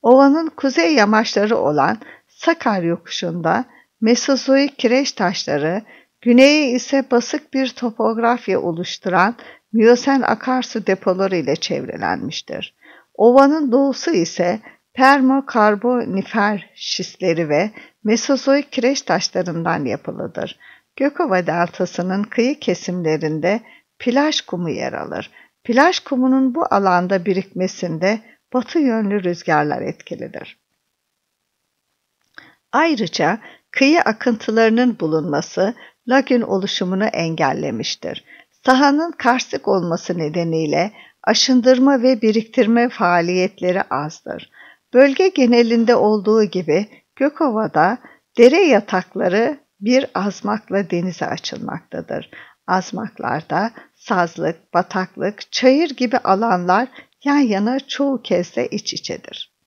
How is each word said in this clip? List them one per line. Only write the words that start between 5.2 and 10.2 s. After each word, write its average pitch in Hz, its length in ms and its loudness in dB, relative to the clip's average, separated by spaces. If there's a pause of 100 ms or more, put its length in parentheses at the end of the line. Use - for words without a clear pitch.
güneyi 262 540 6
ise 262 360 -2
basık 247 440 -2
bir 262 140 0
topografya 226 920 -2
oluşturan 180 760 -2 (380)
Miyosen 247 480 4